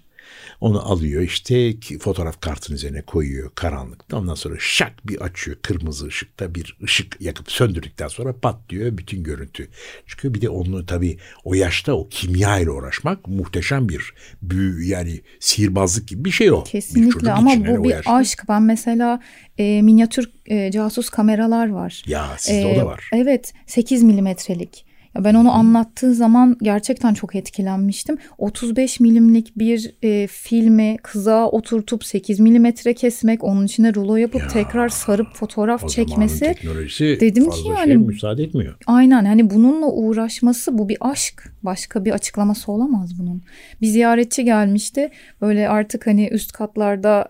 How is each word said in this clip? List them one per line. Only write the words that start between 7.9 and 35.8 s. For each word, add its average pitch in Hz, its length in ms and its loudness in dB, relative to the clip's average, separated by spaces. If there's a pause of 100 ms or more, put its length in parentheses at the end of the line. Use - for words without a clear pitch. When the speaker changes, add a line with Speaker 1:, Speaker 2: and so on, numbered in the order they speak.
Speaker 1:
sonra 123 320 -10
pat 117 160 -4 (120)
diyor 104 300 -6
bütün 87 240 -10
görüntü 73 460 -12 (380)
çıkıyor. - 280 -8
Bir 101 60 -6
de 117 80 -2
onu 90 380 -6
tabii 87 320 -4 (260)
o 92 100 -6
yaşta 95 380 -2
o - 160 -4
kimya 95 500 -2
ile 80 120 0
uğraşmak 69 580 -8
muhteşem 98 600 -4
bir - 260 -10 (280)
büyü, 92 460 -4
yani 85 320 -6 (200)
sihirbazlık 98 680 -2
gibi 113 160 -10
bir 190 60 -4
şey 202 220 4
o. - 120 2
Bir - 60 -18
Speaker 2:
Kesinlikle 226 420 2
Speaker 1:
çocuk 233 160 -2
Speaker 2:
ama 240 240 4
Speaker 1:
için 220 120 2
Speaker 2:
bu 208 40 -4
Speaker 1:
hele 233 100 2
o - 60 -2
Speaker 2:
bir - 60 2
Speaker 1:
yaşta. - 240 -2
Speaker 2:
aşk. - 340 0
Ben 214 140 2
mesela, 233 580 0 (380)
e, 208 240 2
minyatür, 226 480 4 (160)
e, 196 240 -2
casus 214 400 -4
kameralar 226 580 0
var. 180 380 -8
Speaker 1:
Ya 73 200 -6 (120)
sizde 202 280 0
o - 40 2
Speaker 2:
E, 190 60 2
Speaker 1:
da - 100 2
var. - 260 -10
Speaker 2:
evet, 247 400 0 (140)
sekiz 240 360 0
milimetrelik. 190 840 0 (300)
Ya 196 80 -2
ben 214 100 6
onu 233 140 8
Speaker 1:
Hı 247 40 2
hı. - 40 2
Speaker 2:
anlattığı 226 580 4
zaman 240 480 6
gerçekten 214 520 0
çok 202 200 -8
etkilenmiştim. 196 840 -4 (200)
Otuz 214 380 -4
beş 262 240 0
milimlik 226 580 6
bir, 226 440 -2
e, 208 240 0
filmi 220 760 2
kıza 220 460 2
oturtup 226 560 -4
sekiz 202 360 -2
milimetre 233 540 6
kesmek, 226 500 0
onun 196 220 0
içine 220 280 2
rulo 208 220 0
yapıp 233 240 0
Speaker 1:
Ya, 226 80 -6
Speaker 2:
tekrar 226 400 -2
sarıp 220 460 -2
fotoğraf 220 500 -4